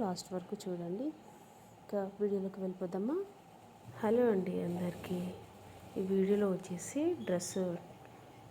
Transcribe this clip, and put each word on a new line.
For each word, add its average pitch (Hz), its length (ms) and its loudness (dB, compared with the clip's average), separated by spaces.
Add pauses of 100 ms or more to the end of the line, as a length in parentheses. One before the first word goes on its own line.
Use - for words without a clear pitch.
లాస్ట్ 180 320 -2
వరకు 180 300 -4
చూడండి. 180 440 -2 (760)
ఇక 202 200 0 (160)
వీడియోలోకి 196 440 0
వెళ్ళిపోదామా? 185 520 0 (880)
హలో 233 220 6 (100)
అండి 180 200 2 (140)
అందరికీ. 175 520 -2 (760)
ఈ 190 140 0
వీడియోలో 196 440 6
వచ్చేసి 180 440 -4 (260)
డ్రెస్ 180 300 0 (920)